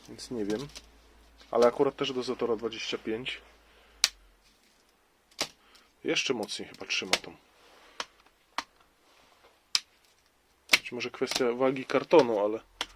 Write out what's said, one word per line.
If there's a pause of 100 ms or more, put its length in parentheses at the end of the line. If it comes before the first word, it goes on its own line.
więc
nie
wiem. (840)
Ale
akurat
też
dozatora
dwadzieścia
pięć. (2750)
Jeszcze
mocniej
chyba
trzyma
tą. (3250)
Być
może
kwestia
wagi
kartonu,
ale, (360)